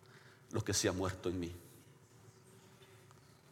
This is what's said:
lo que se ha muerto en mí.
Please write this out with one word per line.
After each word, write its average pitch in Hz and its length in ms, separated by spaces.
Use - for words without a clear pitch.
lo 107 140
que 101 100
se - 140
ha 92 40
muerto 92 360
en 90 100
mí. 87 160